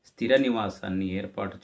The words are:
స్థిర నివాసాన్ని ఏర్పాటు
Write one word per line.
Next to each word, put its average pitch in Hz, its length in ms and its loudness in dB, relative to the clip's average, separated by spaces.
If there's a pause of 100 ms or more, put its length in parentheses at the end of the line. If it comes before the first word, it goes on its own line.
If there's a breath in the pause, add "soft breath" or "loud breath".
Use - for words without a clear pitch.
స్థిర 123 300 2
నివాసాన్ని 101 720 0
ఏర్పాటు 95 560 -6